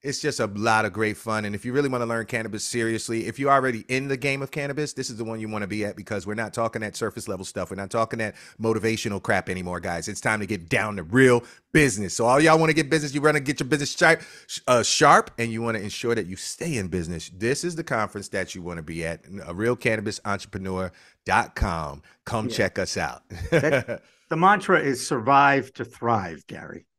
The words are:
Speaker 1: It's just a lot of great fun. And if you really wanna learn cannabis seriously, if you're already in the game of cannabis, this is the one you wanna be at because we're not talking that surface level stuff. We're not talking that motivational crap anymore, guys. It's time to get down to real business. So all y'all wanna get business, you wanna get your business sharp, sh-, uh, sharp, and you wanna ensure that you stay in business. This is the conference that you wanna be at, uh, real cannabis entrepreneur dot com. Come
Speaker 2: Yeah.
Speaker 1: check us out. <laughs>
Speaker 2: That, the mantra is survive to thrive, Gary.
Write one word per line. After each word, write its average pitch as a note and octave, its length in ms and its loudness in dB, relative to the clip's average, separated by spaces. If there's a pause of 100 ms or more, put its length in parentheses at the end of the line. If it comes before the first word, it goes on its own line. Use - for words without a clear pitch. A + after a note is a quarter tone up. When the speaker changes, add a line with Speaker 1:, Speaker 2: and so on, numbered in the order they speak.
Speaker 1:
It's C#3 180 -6
just D3 180 -2
a A#2 60 2
lot A2 400 2
of G2 80 -2
great G#2+ 240 -2
fun. A2 260 -4
And G#2 120 -6
if G2+ 100 -8
you B2 80 -6
really C#3+ 160 2
wanna B2 160 -2
learn A2+ 220 -4
cannabis A2 360 -6
seriously, A2+ 640 -2
if A2 140 -8
you're C#3 120 2
already C3 380 2
in C3 180 -2
the C#3 80 -2
game C#3 280 -2
of C3+ 80 -10
cannabis, C#3+ 420 -4
this C3 160 -8
is A#2 80 -12
the A2+ 60 -6
one A2+ 160 -6
you A2 100 -8
wanna G#2 160 -4
be G#2 200 -4
at G2+ 100 -6
because G2 320 -8
we're G#2 80 -6
not A2 180 -6
talking A#2 280 -2
that G#2 140 -6
surface A2 320 -6
level F#2+ 160 -6
stuff. F#2 280 -8
We're F#2+ 60 -8
not G2 120 -8
talking A2+ 300 -2
that G#2+ 160 -4 (260)
motivational A2 600 0
crap G2 280 0
anymore, F2+ 300 -6
guys. E2+ 280 -6
It's G#2 140 -10
time A2 180 2
to G#2 60 -4
get F#2 240 -6
down A2 280 0
to F2+ 60 -6
real A#2+ 400 6 (300)
business. G#2+ 400 2
So A2+ 120 0
all B2+ 140 6
y'all D#3+ 200 8
wanna D#3+ 140 4
get D3 180 2
business, D3 240 0
you D3 60 -2
wanna D3+ 180 4
get C#3 200 -4
your C#3 80 -2
business C#3+ 300 -2
sharp, D#3+ 240 6 (240)
sh-, - 220 -12
uh, B2 160 6
sharp, D3+ 560 6
and A#2 120 0
you A2+ 120 -4
wanna A2+ 160 -2
ensure G#2 340 -2
that G#2 140 -2
you F#2 80 -10
stay - 420 -6
in F#2+ 120 -2
business. E2 440 -4
This A2+ 300 -2
is F3 120 -4
the D#3 80 -6
conference G#2+ 460 -4
that F#2+ 240 -4
you F#2 80 -12
wanna E2+ 220 -8
be E2 200 -8
at, E2 220 -6 (220)
uh, E2+ 80 -10
real A2+ 200 0
cannabis A2 500 -2
entrepreneur F#2+ 680 -6 (340)
dot G2+ 300 0
com. D#2+ 480 -2 (200)
Come A#2 260 -4
Speaker 2:
Yeah. A2+ 60 -8
Speaker 1:
check G2 240 0
us F#2 180 -4
out. C#2+ 300 -6
<laughs> E2+ 220 -10
Speaker 2:
That, C#3 540 0 (260)
the D#3+ 80 -2
mantra F#3+ 420 4
is C3+ 260 -2
survive C#3 680 4
to B2 100 -10
thrive, A2 600 -2
Gary. D#2+ 400 -14 (140)